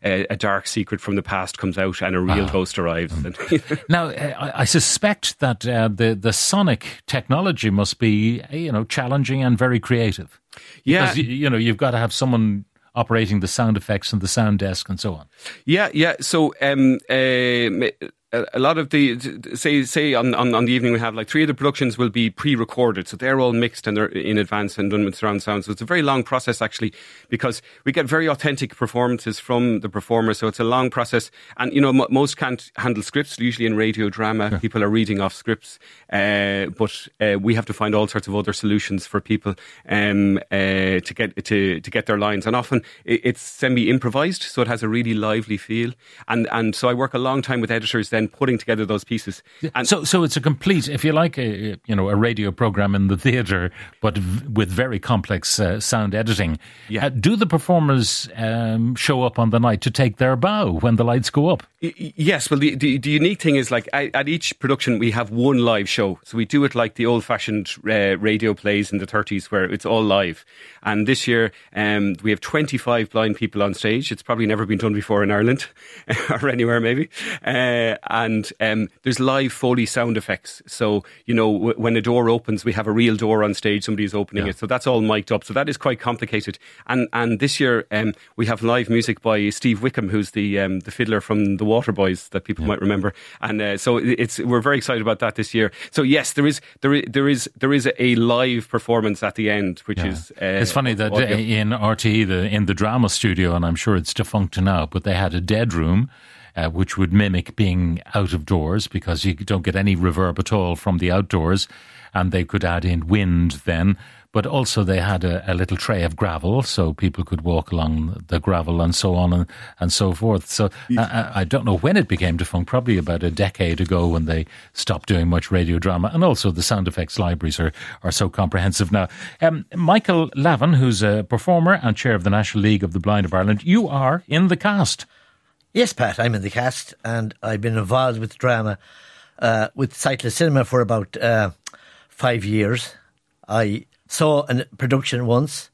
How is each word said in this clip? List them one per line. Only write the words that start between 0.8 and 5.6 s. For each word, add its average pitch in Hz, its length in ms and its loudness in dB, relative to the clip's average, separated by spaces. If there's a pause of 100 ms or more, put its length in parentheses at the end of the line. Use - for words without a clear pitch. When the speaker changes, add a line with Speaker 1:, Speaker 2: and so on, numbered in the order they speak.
Speaker 1:
from 101 160 -4
the 98 60 0
past 92 340 -6
comes 92 220 -4
out 95 240 -2
and 92 120 0
a 90 60 0
real 92 240 2
Speaker 2:
Ah. 76 80 -4
Speaker 1:
ghost 92 260 -2
arrives. 85 360 -2
Speaker 2:
Mm. 78 560 -4
Speaker 1:
And 147 140 -4
<laughs> - 40 -6
Speaker 2:
Now, 170 180 2
uh, 143 320 -8
I, 135 240 -4
I - 20 2
suspect - 720 0
that, 123 260 -2